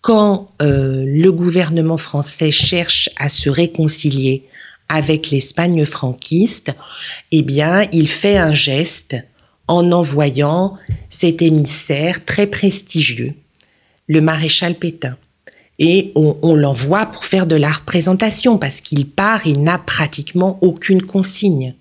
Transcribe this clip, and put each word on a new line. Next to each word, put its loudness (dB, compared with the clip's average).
quand, 2
euh, 0
le 4
gouvernement 0
français -4
cherche 0
à -4
se 0
réconcilier 0
avec -2
l'Espagne 0
franquiste, -2
eh 2
bien, 0
il 2
fait 2
un 2
geste 0
en 4
envoyant 0
cet 0
émissaire 0
très 0
prestigieux, -2
le 4
maréchal 0
Pétain. -6
Et 2
on, 2
on 4
l'envoie 0
pour -14
faire 0
de 2
la 2
représentation, 0
parce -2
qu'il -2
part, -2
il 0
n'a 0
pratiquement -4
aucune 2
consigne. -2